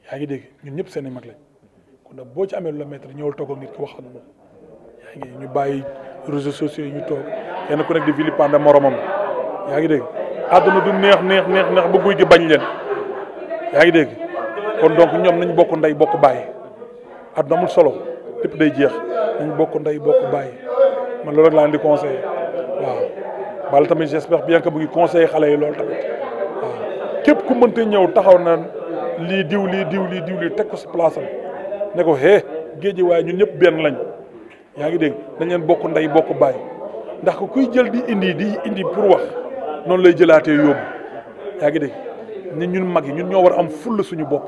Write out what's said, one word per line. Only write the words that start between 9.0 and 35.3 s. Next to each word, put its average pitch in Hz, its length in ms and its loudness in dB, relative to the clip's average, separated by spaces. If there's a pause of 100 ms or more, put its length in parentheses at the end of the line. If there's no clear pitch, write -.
Yaa 143 100 -2
ngi 160 100 0
dégg, 143 140 2 (480)
àdduna 196 300 6
du 196 180 0
neex, 196 240 6
neex, 190 260 2
neex, 185 220 2
neex 180 220 4
ba 190 60 6
Gouye 196 180 4
Gui 190 80 6
bañ 170 240 8
leen. 147 140 6 (1120)
Yaa 143 120 6
ngi 170 80 6
dégg, 156 160 4 (720)
kon 160 160 6
donc 170 160 8
ñoom 175 260 2
nañ 175 160 -2
bokk 165 220 4
ndey, 156 180 2
bokk 151 260 2
bàyyi. 131 220 4 (960)
Àdduna 151 220 0
amul 180 100 0
solo, 151 240 4 (500)
lépp - 140 -6
day 151 200 4
jeex, 135 160 2 (480)
nañ 151 160 -6
bokk 160 240 0
ndey, 151 180 -4
bokk - 340 2
bàyyi. - 200 -4 (720)
Man 147 100 -6
loolu 156 140 6
rek 151 60 4
laa 151 120 6
leen 151 60 2
di 151 60 -2
conseiller. 147 460 0 (560)
Waaw. - 920 -8
Balla - 140 6
tamit, 160 200 0
j'espère 151 400 -2
bien 165 140 4
que 170 80 -2
bu 151 120 -4
ngi 156 80 -4
conseiller 165 400 4
xale 151 220 2
yi 147 60 4
loolu 147 200 -2
tamit. - 140 -6 (720)
Waaw. - 600 -8
Képp - 220 0
ku 254 80 0
mënta 233 300 2
ñëw 196 280 2
taxaw 190 260 6
na 170 180 2 (640)
lii 180 260 -2
diw, 196 220 -2
lii 190 180 -2
diw, 185 260 -4
lii 180 120 -6
diw, 175 180 -8
lii 170 140 -4
teg 214 140 -4
ko 180 80 -10
si - 120 -16
place 165 300 0
am. - 60 -8 (720)
Ne 175 100 0
ko, 156 100 4
"Hé, 165 280 6 (380)
Guédiawaye 175 440 0
ñun 175 120 -4
ñëpp 185 220 2
benn 160 240 4
lañ." 147 120 0 (840)
Yaa 147 100 -4
ngi 170 100 -2
dégg, 156 160 0 (240)